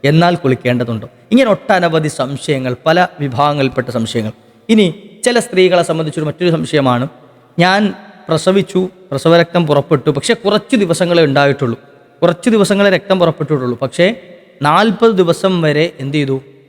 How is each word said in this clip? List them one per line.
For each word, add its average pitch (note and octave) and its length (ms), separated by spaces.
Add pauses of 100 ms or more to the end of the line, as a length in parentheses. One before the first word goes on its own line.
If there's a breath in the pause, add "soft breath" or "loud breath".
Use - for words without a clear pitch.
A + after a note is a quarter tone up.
എന്നാൽ E3+ 240 (100)
കുളിക്കേണ്ടതുണ്ടോ? B2 640 (240)
ഇങ്ങനെ B3 240
ഒട്ടനവധി D#3+ 640
സംശയങ്ങൾ, C3 540 (120)
പല E3+ 220 (160)
വിഭാഗങ്ങളിൽപ്പെട്ട C3+ 720
സംശയങ്ങൾ. A2 360 (400)
ഇനി G#3+ 120 (400)
ചില A#3+ 200
സ്ത്രീകളെ F3+ 440
സംബന്ധിച്ചൊരു D#3 400
മറ്റൊരു F3 260
സംശയമാണ്, C3+ 500 (580)
ഞാൻ F#3+ 180 (460)
പ്രസവിച്ചു, F#3 540 (280)
പ്രസവരക്തം E3+ 600
പുറപ്പെട്ടു, C#3+ 480
പക്ഷേ A3+ 160 (120)
കുറച്ച് G#3 380
ദിവസങ്ങളേ E3+ 460
ഉണ്ടായിട്ടുള്ളൂ, C3+ 480 (440)
കുറച്ച് E3+ 340
ദിവസങ്ങളെ G3+ 420
രക്തം F#3+ 260
പുറപ്പെട്ടിട്ടുള്ളൂ, C#3 600
പക്ഷേ E3+ 240 (600)
നാൽപത് G#3+ 540
ദിവസം F3 320 (120)
വരെ D3+ 200 (180)
എന്ത് C#3 160
ചെയ്തു? C3+ 180 (320)